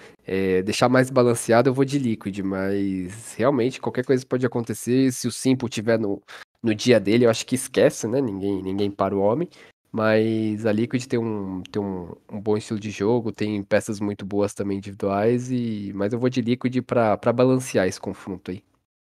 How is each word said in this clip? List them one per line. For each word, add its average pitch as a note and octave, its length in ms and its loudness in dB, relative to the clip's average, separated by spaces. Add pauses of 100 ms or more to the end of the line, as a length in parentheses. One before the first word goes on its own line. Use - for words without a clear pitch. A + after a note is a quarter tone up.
(260)
é, F#2 360 2
deixar G#2+ 280 2
mais B2+ 200 4
balanceado, A#2+ 600 4
eu B2 40 0
vou C3+ 120 2
de C#3 120 -2
Liquid, G#2+ 420 -2
mas G2 960 -4
realmente B2+ 440 2
qualquer C3 240 -4
coisa B2+ 220 0
pode C3 200 -2
acontecer, B2 680 0
se - 120 -6
o A#2 60 -2
Simple B2+ 380 0
tiver A2+ 280 0
no, G#2 240 -2 (400)
no G#2+ 140 2
dia A#2 240 6
dele, A2 260 4
eu A#2 40 6
acho - 160 0
que B2+ 100 -4
esquece, A#2 540 2
né, C3 100 0
ninguém, G2 420 -2
ninguém G2 300 -2
para G2 240 0
o G2 60 0
homem, B2+ 260 0 (420)
mas A2 760 0
a A2 80 2
Liquid A#2+ 320 -2
tem B2 120 -2
um, G2+ 460 -4
tem G#2 180 -6
um, F2+ 320 -8 (160)
um G#2 120 -10
bom G#2+ 160 0
estilo A2 200 -6
de G#2 140 -6
jogo, A2 400 0
tem G#2 320 -4
peças G#2 380 0
muito G#2 240 -6
boas G2+ 280 -2
também G2 260 -4
individuais, G#2 720 -2
e, A2 460 -6
mas G2 160 -2
eu A#2 80 -4
vou B2+ 100 2
de B2+ 120 -2
Liquid B2 400 -2
pra, A2 360 2
pra A#2+ 140 0
balancear B2+ 560 2
esse - 140 -6
confronto F#2+ 500 -10
aí. F#2 100 -10 (540)